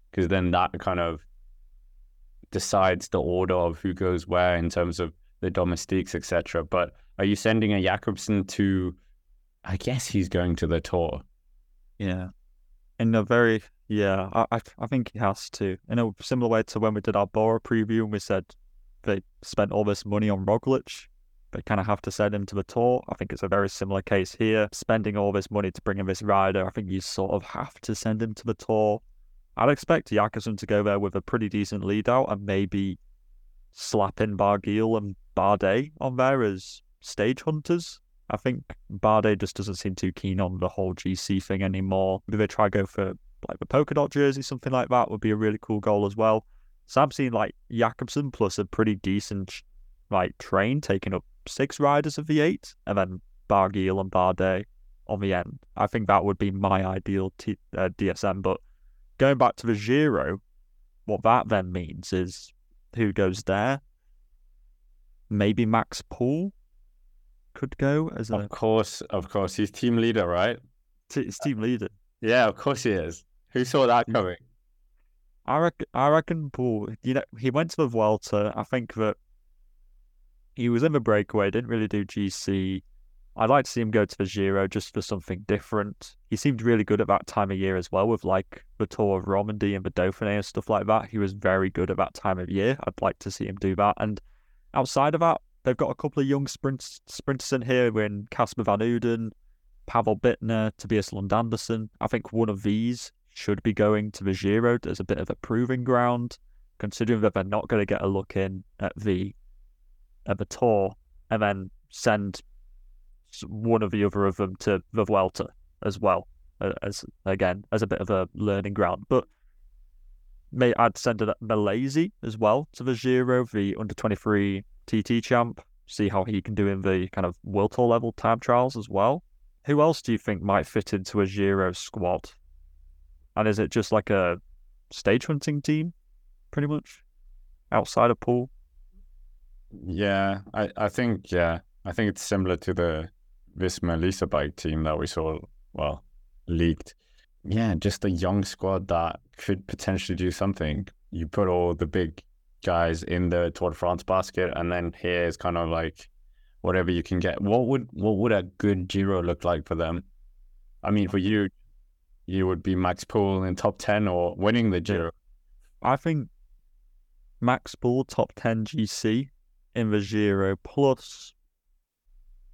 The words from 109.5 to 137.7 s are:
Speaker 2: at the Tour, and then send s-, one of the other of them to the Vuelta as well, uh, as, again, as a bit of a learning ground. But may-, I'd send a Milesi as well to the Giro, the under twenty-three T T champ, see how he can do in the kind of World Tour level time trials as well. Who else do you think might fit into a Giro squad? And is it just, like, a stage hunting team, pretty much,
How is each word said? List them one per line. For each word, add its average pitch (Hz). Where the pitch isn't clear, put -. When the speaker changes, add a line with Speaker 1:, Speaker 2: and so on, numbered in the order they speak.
Speaker 2:
at 98
the 101
Tour, 104
and 110
then 98
send 101
s-, -
one 110
of 95
the 104
other 101
of 95
them 92
to 98
the 110
Vuelta 95
as 101
well, 90
uh, 98
as, -
again, 95
as 107
a 110
bit -
of 98
a 95
learning 98
ground. 95
But 131
may-, 123
I'd 117
send 113
a 104
Milesi 117
as 110
well 113
to -
the 127
Giro, 127
the 101
under 107
twenty-three 101
T 107
T 117
champ, 117
see -
how 98
he 98
can 104
do 101
in 98
the 92
kind 92
of -
World 101
Tour 123
level 117
time 113
trials 127
as 110
well. 110
Who 147
else 156
do 120
you 107
think 104
might 98
fit -
into 101
a 95
Giro 98
squad? -
And 110
is 104
it 95
just, 110
like, 107
a 92
stage -
hunting 147
team, 156
pretty 147
much, -